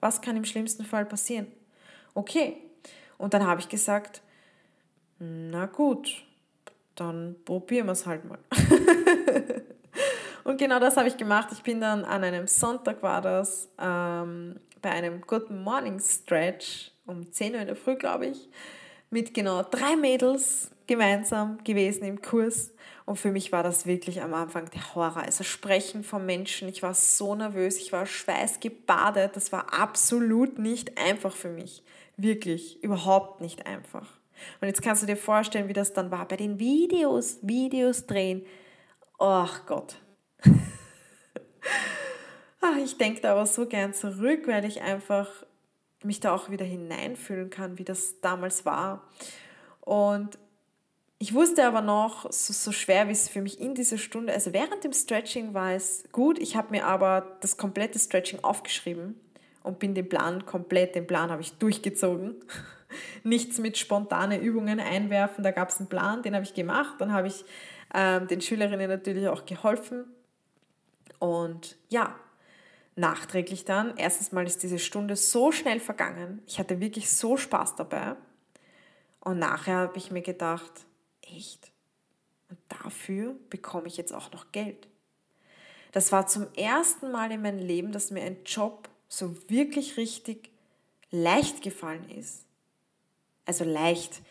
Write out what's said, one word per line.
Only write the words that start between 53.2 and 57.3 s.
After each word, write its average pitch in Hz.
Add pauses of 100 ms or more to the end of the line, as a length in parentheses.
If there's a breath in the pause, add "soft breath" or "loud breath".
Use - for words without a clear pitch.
für 202
mich 196
in 269
dieser 240
Stunde, 226
also 190
während 320
dem 277
Stretching 226
war 185
es 190
gut, 302
ich -
hab 220
mir 214
aber 190